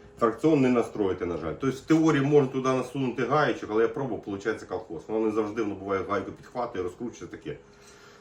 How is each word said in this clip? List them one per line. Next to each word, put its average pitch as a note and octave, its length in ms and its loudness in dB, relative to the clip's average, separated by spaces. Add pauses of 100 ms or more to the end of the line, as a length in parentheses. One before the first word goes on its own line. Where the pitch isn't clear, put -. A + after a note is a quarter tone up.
(200)
Фракціон C3+ 420 4
не B2+ 80 6
настроїти, G#2+ 560 0
на E2+ 120 -2
жаль. D#2 220 -6
Тобто - 180 -2
в - 20 -14
теорії D#3+ 420 4
можна C#3 300 4
туди C3 180 -2
насунути C3 560 -2
гаєчок, B2+ 460 0
але A2 120 4
я A2+ 60 4
пробував, A#2 360 -6
виходить G#2 380 -4
колхоз. - 440 -8
Воно A2 180 0
не A2 60 2
завжди, G#2+ 300 -2
воно G2+ 140 -4
буває, F#2+ 340 -4
гайку G2 220 -4
підхватує, F#2+ 520 -8
розкручує F2+ 480 -10
таке. D3 260 -12 (640)